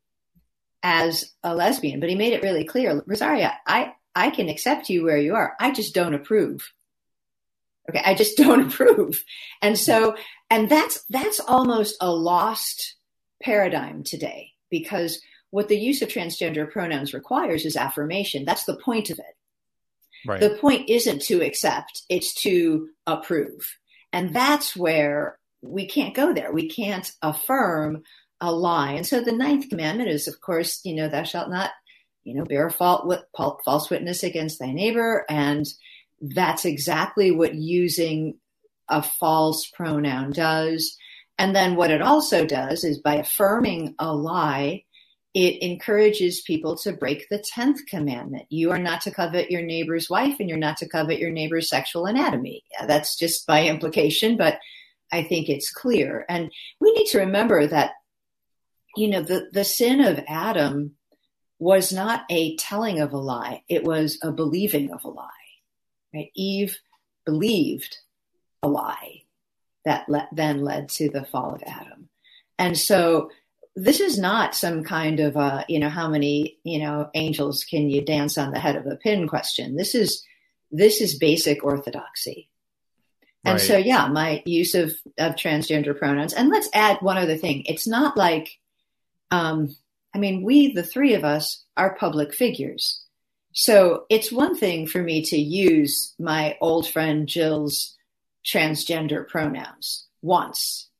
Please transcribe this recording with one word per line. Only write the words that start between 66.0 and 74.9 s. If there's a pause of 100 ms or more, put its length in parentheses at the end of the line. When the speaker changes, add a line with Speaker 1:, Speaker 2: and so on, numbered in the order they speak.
Speaker 1:
right?
Eve (460)
believed (640)
a
lie (640)
that
le-,
then
led
to
the
fall
of
Adam. (500)
And
so (460)
this
is
not
some
kind